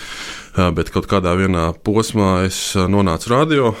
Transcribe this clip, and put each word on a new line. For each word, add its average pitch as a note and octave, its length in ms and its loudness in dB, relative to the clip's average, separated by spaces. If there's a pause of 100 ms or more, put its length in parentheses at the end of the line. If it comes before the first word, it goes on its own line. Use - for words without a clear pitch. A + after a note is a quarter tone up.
(520)
Ā, F2+ 200 2
bet D#2+ 200 -4
kaut - 160 -2
kādā F2+ 280 2
vienā F2+ 380 2
posmā G2+ 720 0
es, F#2 160 -4 (100)
ā, F#2 200 0
nonācu G2 420 2
radio, C#3 480 2